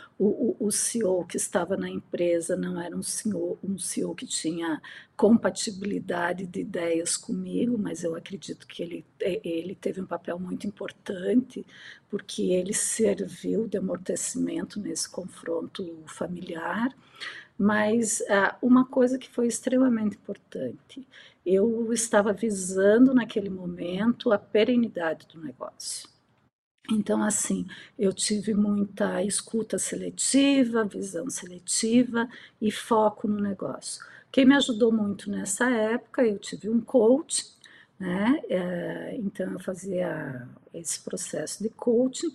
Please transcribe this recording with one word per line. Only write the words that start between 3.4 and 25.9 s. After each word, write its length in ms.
um 140
C 240
E 40
O 100
que 100
tinha 560
compatibilidade 1300
de 140
ideias 540
comigo, 600
mas 260
eu 120
acredito 500
que 160
ele, 240
eh, 220
ele 320
teve 260
um 60
papel 320
muito 260
importante, 960
porque 440
ele 200
serviu 920
de 100
amortecimento 1040
nesse 280
confronto 1000
familiar. 840
Mas, 720
ah, 320
uma 240
coisa 320
que 120
foi 180
extremamente 720
importante, 920
eu 480
estava 400
visando 800
naquele 360
momento 840
a 40
perenidade 920
do 140
negócio. 680